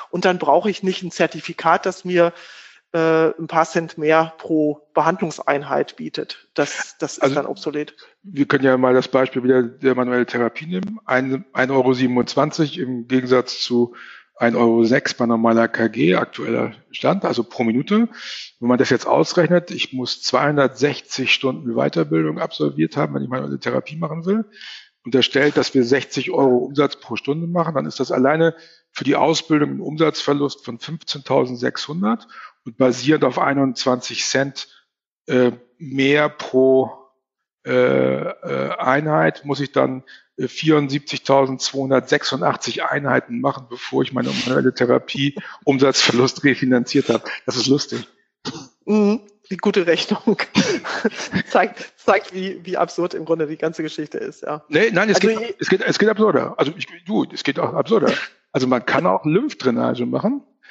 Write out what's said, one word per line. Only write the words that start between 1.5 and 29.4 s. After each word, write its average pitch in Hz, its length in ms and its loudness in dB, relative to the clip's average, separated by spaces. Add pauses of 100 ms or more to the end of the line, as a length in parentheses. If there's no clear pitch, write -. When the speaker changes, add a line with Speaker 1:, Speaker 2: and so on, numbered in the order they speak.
Speaker 1:
das 185 180 -6
mir, 170 300 2 (600)
äh, 160 440 2
ein 165 100 -10
paar 165 180 2
Cent 165 320 -4
mehr 160 400 2
pro 151 560 -2
Behandlungseinheit 147 1040 -2
bietet. - 560 -10
Das, - 460 -4
das - 180 -6
ist - 60 -2
Speaker 2:
Also, 139 120 2
Speaker 1:
dann 143 100 -2
obsolet. 147 480 -8 (300)
Speaker 2:
wir 143 220 -2
können 139 180 2
ja 131 140 6
mal 127 160 4
das 127 160 2
Beispiel 131 340 0
wieder 127 180 4
der 123 320 0
manuelle 123 320 0
Therapie 120 420 -4
nehmen. 180 380 -6
Ein, 131 460 -2
ein 127 180 0
Euro 131 240 4
siebenundzwanzig 135 840 0
im 123 300 -6
Gegensatz 127 500 2
zu 120 340 0 (440)
ein 117 180 2
Euro 117 300 4
sechs 127 300 0
bei 123 100 -2
normaler 117 420 4
K 113 200 0
G, 139 280 2
aktueller 120 600 -4 (160)
Stand, 180 340 -2
also 123 180 -2
pro - 200 -4
Minute. 143 440 2 (520)
Wenn 120 100 -2
man 123 80 4
das 127 120 2
jetzt 123 160 2
ausrechnet, 165 640 2
ich - 220 -6
muss 127 300 -8
zweihundertsechzig 135 1120 0
Stunden 135 420 -2
Weiterbildung 156 640 0
absolviert 151 560 -2
haben, 143 200 -2
wenn 139 80 -2
ich 135 60 -8
manuelle 139 300 -6
Therapie 131 380 -4
machen 160 280 -6
will. 214 200 0 (580)
Unterstellt, 135 540 2
dass 131 160 -2
wir 131 100 4
sechzig 131 480 0
Euro 135 260 4
Umsatz 139 380 0
pro - 220 -10
Stunde 160 300 -4
machen, 170 280 -2
dann 139 100 -2
ist - 140 -10
das 131 140 -2
alleine 156 420 2 (360)
für - 120 -10
die 147 140 2
Ausbildung 147 540 2